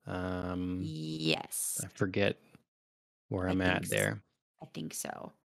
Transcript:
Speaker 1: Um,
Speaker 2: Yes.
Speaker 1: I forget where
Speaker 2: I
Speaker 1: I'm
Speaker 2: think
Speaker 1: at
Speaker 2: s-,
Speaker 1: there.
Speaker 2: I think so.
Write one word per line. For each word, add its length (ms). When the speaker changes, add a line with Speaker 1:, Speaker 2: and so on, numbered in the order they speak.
Speaker 1:
Um, 720
Speaker 2:
Yes. 1000
Speaker 1:
I 60
forget 480
where 200
Speaker 2:
I 40
Speaker 1:
I'm 80
Speaker 2:
think 100
Speaker 1:
at 140
Speaker 2:
s-, 60
Speaker 1:
there. 320
Speaker 2:
I 60
think 260
so. 400